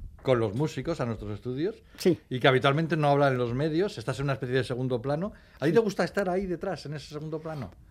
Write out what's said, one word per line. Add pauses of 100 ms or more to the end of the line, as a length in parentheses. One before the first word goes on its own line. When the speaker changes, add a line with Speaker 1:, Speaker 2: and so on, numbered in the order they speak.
(220)
Speaker 1:
con
los
músicos
a
nuestros
estudios (160)
Speaker 2:
Sí. (140)
Speaker 1:
y
que
habitualmente
no
hablan
en
los
medios,
estás
en
una
especie
de
segundo
plano. (260)
¿A
ti
Speaker 2:
Sí.
Speaker 1:
te
gusta
estar
ahí
detrás,
en
ese
segundo
plano? (200)